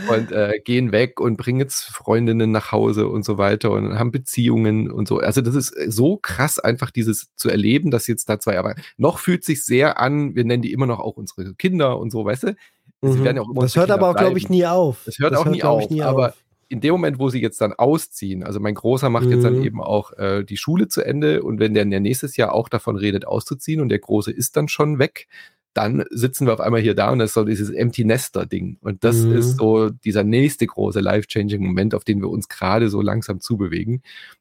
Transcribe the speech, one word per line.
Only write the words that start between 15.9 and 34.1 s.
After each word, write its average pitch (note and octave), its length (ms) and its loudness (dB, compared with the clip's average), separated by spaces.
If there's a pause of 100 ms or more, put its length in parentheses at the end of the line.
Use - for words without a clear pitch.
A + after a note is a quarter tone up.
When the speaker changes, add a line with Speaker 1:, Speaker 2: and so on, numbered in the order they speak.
Speaker 2:
nie D#3 120 0
Speaker 1:
aber C3+ 260 2
Speaker 2:
auf. - 60 -10 (340)
Speaker 1:
in A#2+ 120 -8
dem D3+ 120 2
Moment, D#3+ 260 0
wo C3+ 100 0
sie B2 140 -2
jetzt A2+ 180 -2
dann G#2+ 140 0
ausziehen, G2+ 720 0
also G2 160 -8
mein G#2+ 140 -2
Großer B2+ 360 0
macht B2 200 2
jetzt B2 140 4
dann B2 140 2
Speaker 2:
Mhm. C3+ 60 0
Speaker 1:
eben A2 180 -4
auch, G#2 300 -2
äh, G2+ 320 -2
die G2+ 120 -10
Schule F3+ 320 0
zu - 140 -2
Ende D3+ 400 0
und A2+ 180 -4
wenn G#2+ 140 2
der G#2 100 4
nächstes G#2 520 -2
Jahr A#2 160 2
auch A2+ 160 0
davon A2 280 -4
redet, G2 300 -2
auszuziehen C#3 540 -4
und C3 100 0
der G#2 80 2
Große G#2+ 340 -2
ist - 240 -4
dann D3+ 120 0
schon D3+ 300 0
weg, - 280 -2 (480)
dann G#2+ 360 0
sitzen C3 360 -2
wir A#2 60 4
auf A2 80 -2
einmal A#2 220 2
hier G#2+ 120 2
da G2+ 160 2
und C3 80 2
das A2 120 0
ist - 40 -4
so A2 100 2
dieses G#2 260 -2
Empty A#2 340 -2
Nester A2 420 0
Ding. F2+ 360 -6
Und G2+ 220 -6
das A2+ 200 4
Speaker 2:
Mhm. A2+ 120 4
Speaker 1:
ist B2 200 2
so A2 340 4
dieser G#2+ 320 -2
nächste A#2 440 2
große G2+ 340 -2
life-changing G2+ 640 0
Moment, F#2+ 300 0
auf G#2 100 -2
den G2+ 160 0
wir F#2+ 80 -2
uns G2 200 -6
gerade G#2+ 420 0
so G2+ 100 -2
langsam G2+ 400 -2
zubewegen. G2 640 -4 (380)